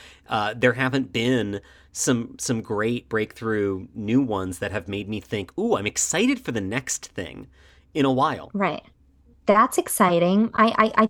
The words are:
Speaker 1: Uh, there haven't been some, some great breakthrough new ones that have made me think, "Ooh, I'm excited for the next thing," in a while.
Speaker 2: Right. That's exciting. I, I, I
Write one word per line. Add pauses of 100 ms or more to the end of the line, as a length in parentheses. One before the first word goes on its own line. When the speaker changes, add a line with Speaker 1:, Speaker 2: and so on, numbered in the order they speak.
(280)
Speaker 1:
Uh,
there
haven't
been (280)
some,
some
great
breakthrough
new
ones
that
have
made
me
think,
"Ooh,
I'm
excited
for
the
next
thing," (440)
in
a
while.
Speaker 2:
Right. (640)
That's
exciting.
I,
I,
I